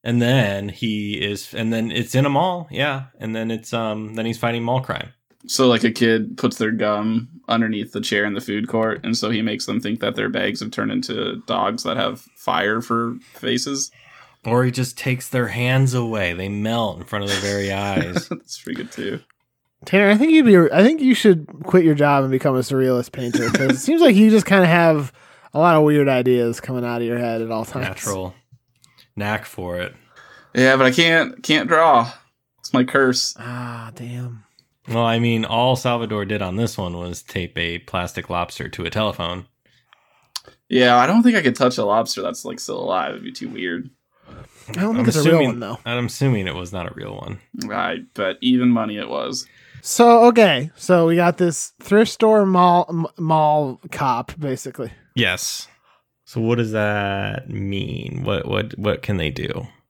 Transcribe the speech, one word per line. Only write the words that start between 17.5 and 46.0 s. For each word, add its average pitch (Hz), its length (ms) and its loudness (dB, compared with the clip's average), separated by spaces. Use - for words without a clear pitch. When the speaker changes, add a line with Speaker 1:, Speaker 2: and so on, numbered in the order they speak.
Speaker 2:
<laughs> - 0 -
Speaker 1:
eyes. 98 560 -4
Speaker 2:
That's - 320 -14
pretty - 220 -10
good, - 100 -14
too. - 280 -8
Speaker 3:
Tanner, 196 240 4
I 214 80 6
think 320 140 4
you'd 311 120 6
be, 202 140 10
I 170 120 4
think 302 180 4
you 254 140 4
should 175 320 4
quit 180 200 4
your 156 100 6
job 143 300 4
and 131 60 -2
become 131 260 0
a - 40 2
surrealist 127 520 0
painter, 120 380 -2
'cause 135 200 2
it 131 80 0
seems 330 240 2
like 247 140 8
you 214 140 8
just 214 140 6
kinda 190 220 4
have 160 460 4
a 143 40 0
lot 165 180 6
of 151 80 6
weird 147 240 4
ideas 123 520 2
coming 123 240 -6
out 120 160 -6
of 120 60 -2
your 120 120 -4
head 117 220 -4
at 113 100 -6
all 113 140 -4
times. 104 220 -8
Speaker 1:
Natural 95 480 -8
knack 104 300 -6
for 90 320 -10
it. 90 160 -8
Speaker 2:
Yeah, 131 220 6
but 131 100 4
I 127 40 6
can't, 165 520 0
can't 156 260 0
draw. 156 420 4
It's - 160 -10
my 127 100 2
curse. 127 540 0
Speaker 3:
Ah, 117 560 -12
damn. 120 480 -12
Speaker 1:
Well, 117 180 0
I 113 140 2
mean, 117 260 2
all 123 300 2
Salvador 113 500 -2
did 101 160 -4
on 92 140 -4
this 113 200 -2
one 87 220 -8
was 87 240 -10
tape - 340 -8
a 85 220 -4
plastic 90 500 -8
lobster 87 400 -6
to - 160 -10
a 82 60 -6
telephone. 95 560 -4
Speaker 2:
Yeah, 123 280 4
I 123 100 6
don't 214 160 4
think 240 140 4
I 175 60 2
could 120 140 2
touch 127 220 0
a 113 60 -2
lobster 104 380 0
that's, - 220 -8
like, - 160 -12
still 92 220 -10
alive. 87 300 -4
It'd 50 120 -14
be 87 80 -14
too - 160 -12
weird. 87 400 -8
Speaker 3:
I - 120 -12
don't 220 160 0
think 247 80 0
Speaker 1:
I'm 233 40 4
Speaker 3:
it's 160 80 2
a 156 60 2
real 151 60 4
Speaker 1:
assuming, 160 200 6
Speaker 3:
one, 120 120 -4
though. 113 240 -10
Speaker 1:
I'm 120 220 -2